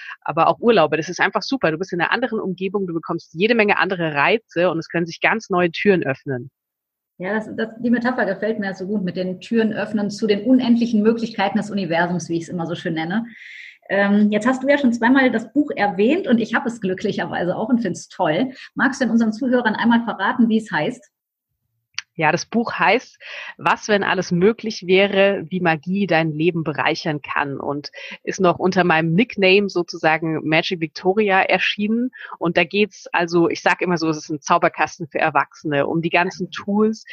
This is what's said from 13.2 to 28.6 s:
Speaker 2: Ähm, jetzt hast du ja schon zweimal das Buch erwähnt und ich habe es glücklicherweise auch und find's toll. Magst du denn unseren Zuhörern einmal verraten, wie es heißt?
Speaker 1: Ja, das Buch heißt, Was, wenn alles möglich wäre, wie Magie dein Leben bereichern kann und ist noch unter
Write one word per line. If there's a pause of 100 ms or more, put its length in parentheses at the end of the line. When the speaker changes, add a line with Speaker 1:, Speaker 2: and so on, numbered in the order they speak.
Speaker 2:
Ähm,
jetzt
hast
du
ja
schon
zweimal
das
Buch
erwähnt
und
ich
habe
es
glücklicherweise
auch
und
find's
toll. (240)
Magst
du
denn
unseren
Zuhörern
einmal
verraten,
wie
es
heißt? (1040)
Speaker 1:
Ja,
das
Buch
heißt, (380)
Was,
wenn
alles
möglich
wäre,
wie
Magie
dein
Leben
bereichern
kann
und (320)
ist
noch
unter